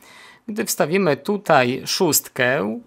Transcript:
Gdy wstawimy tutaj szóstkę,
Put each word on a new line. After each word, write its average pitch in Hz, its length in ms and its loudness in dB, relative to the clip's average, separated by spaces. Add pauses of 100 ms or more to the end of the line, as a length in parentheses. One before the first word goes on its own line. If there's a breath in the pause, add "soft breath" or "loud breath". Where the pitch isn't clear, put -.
(480 loud breath)
Gdy 214 180 -6
wstawimy 165 520 0
tutaj 143 680 0
szóstkę, 160 1000 0